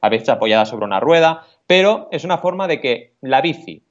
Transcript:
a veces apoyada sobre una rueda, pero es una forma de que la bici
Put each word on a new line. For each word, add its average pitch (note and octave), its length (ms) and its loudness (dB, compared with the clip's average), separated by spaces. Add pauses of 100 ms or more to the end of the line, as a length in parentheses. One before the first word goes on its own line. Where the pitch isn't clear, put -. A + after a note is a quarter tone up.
a G#3 60 2
veces A2+ 220 -2
apoyada A2 360 2
sobre G#2+ 200 -8
una G2 160 -2
rueda, D#3+ 420 2 (240)
pero G3 460 2
es D#3 100 -6
una F3 140 -2
forma F3+ 320 -4
de D3+ 100 -4
que B2 320 -6 (100)
la C3 200 0
bici D#3 500 -6